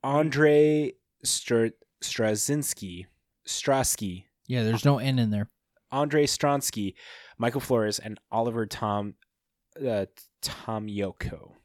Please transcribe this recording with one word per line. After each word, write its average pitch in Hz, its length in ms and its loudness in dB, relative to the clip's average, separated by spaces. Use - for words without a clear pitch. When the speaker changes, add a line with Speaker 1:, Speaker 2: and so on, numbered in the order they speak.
Speaker 1:
Andre 151 880 4
Str-, 117 420 0
Straczynski. 107 1040 -4
Strasky. 110 800 -2
Speaker 2:
Yeah, 127 180 -2
there's 113 200 0
no 143 140 4
N 131 200 0
in 113 120 2
there. 104 180 -2
Speaker 1:
Andre 147 360 2
Stronsky, 135 680 -2
Michael 120 220 0
Flores, 110 380 0
and 107 200 -10
Oliver 113 360 -2
Tom, 104 480 -4
uh, 110 260 -2
Tomyoko. 104 1080 -8